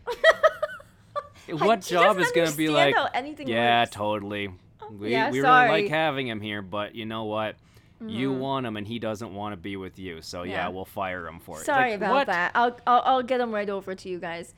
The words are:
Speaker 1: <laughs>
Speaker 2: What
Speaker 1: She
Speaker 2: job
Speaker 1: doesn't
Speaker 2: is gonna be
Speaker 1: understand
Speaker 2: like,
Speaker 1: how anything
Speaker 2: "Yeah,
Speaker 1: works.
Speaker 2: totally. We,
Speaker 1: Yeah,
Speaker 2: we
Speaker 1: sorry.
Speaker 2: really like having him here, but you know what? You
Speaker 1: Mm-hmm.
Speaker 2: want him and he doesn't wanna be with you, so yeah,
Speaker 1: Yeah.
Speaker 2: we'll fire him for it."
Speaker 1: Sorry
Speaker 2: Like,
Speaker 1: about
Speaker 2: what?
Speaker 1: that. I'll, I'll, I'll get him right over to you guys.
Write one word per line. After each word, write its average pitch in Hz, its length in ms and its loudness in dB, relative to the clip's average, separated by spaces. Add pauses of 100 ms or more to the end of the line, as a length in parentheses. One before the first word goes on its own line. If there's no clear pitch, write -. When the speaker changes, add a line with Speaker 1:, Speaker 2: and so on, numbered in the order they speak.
Speaker 1:
<laughs> 480 60 -6 (1400)
Speaker 2:
What 185 340 2
Speaker 1:
She - 100 -8
Speaker 2:
job 185 220 6
Speaker 1:
doesn't 180 60 0
Speaker 2:
is 165 100 2
gonna 165 240 2
be 156 120 0
Speaker 1:
understand 151 60 2
Speaker 2:
like, 143 200 6
Speaker 1:
how - 140 2 (100)
anything 285 300 -8
Speaker 2:
"Yeah, 120 340 4
Speaker 1:
works. 117 120 0
Speaker 2:
totally. 104 540 -2 (420)
We, 208 200 -6
Speaker 1:
Yeah, 233 200 2
Speaker 2:
we 254 120 0
Speaker 1:
sorry. 254 260 8
Speaker 2:
really 160 140 2
like 151 80 -2
having 151 360 0
him 110 140 -6
here, 104 220 -6
but 101 320 -6
you 113 120 -8
know 110 180 -6
what? 107 320 -4 (440)
You 135 320 -4
Speaker 1:
Mm-hmm. 131 80 -4
Speaker 2:
want 135 260 -2
him 107 100 -6
and 104 100 -8
he 117 120 -6
doesn't 110 360 -6
wanna 104 220 -8
be 98 200 -10
with 95 220 -10
you, 87 240 -10
so 90 200 -10
yeah, 90 100 -6
Speaker 1:
Yeah. 90 160 -2
Speaker 2:
we'll 92 180 -8
fire 92 400 -6
him 82 140 -14
for 80 200 -14
it." - 40 -12
Speaker 1:
Sorry 262 260 2
Speaker 2:
Like, 208 100 -4
Speaker 1:
about 214 140 0
Speaker 2:
what? 269 140 2
Speaker 1:
that. 175 260 0
I'll, 240 220 2 (100)
I'll, 247 180 6
I'll 262 180 4
get 247 200 0
him 226 100 -2
right 208 160 -4
over 190 260 -6
to 190 140 -14
you 180 100 -6
guys. 170 400 -10